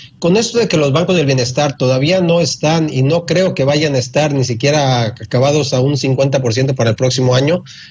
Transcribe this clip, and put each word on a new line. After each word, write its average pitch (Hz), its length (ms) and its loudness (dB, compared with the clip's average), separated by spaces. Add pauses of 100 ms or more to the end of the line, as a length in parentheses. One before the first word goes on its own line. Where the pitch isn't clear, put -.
(180)
Con 175 200 2
esto 233 200 -2
de 226 100 2
que 170 100 0
los 143 140 2
bancos 175 240 0
del 151 120 0
bienestar 135 500 0
todavía 139 420 0
no 170 220 2
están, 156 500 0
y 131 120 0
no 170 240 0
creo 180 260 0
que 135 100 -2
vayan 147 300 0
a 131 60 0
estar 147 340 -2
ni 135 100 0
siquiera 131 600 0
acabados 135 720 0
a 127 80 2
un 139 160 0
cincuenta 135 440 0
por 120 120 -2
ciento 131 200 0
para 117 180 0
el 107 40 -2
próximo 127 400 0
año, 151 280 0 (280)